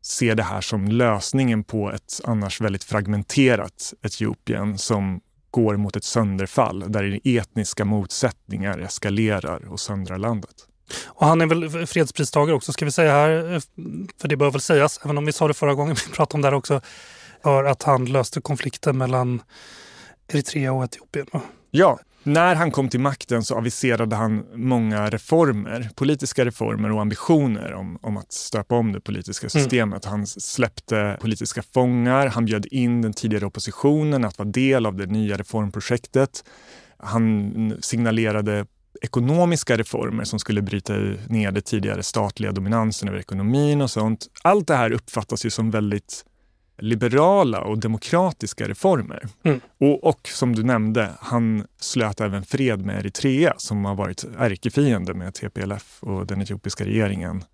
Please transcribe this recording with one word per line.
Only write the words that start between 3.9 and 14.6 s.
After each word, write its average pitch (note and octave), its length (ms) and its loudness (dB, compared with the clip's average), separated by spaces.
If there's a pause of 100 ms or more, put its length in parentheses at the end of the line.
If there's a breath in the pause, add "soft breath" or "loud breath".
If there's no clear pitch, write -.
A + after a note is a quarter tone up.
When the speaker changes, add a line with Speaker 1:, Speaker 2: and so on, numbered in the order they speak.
Speaker 1:
Etiopien G#2+ 760 -4
som G2 420 -2 (300)
går A2 260 2
mot G2+ 200 -2
ett G2+ 80 -6
sönderfall, G2 880 0
där G2+ 320 -2
etniska A2 600 0
motsättningar G2+ 920 -2
eskalerar G2+ 920 -2
och F2 120 -10
söndrar F#2+ 380 -6
landet. G#2+ 360 -4 (500 loud breath)
Speaker 2:
Och - 220 2
han E3 140 6
är E3 60 4
väl E3 400 0
fredspristagare D3+ 720 2
också, - 160 -4
ska - 120 -2
vi D3 60 0
säga D#3 220 4
här, D#3+ 500 4 (580)
för D3+ 80 -6
det C#3+ 80 2
bör C#3+ 140 4
väl C3+ 100 -2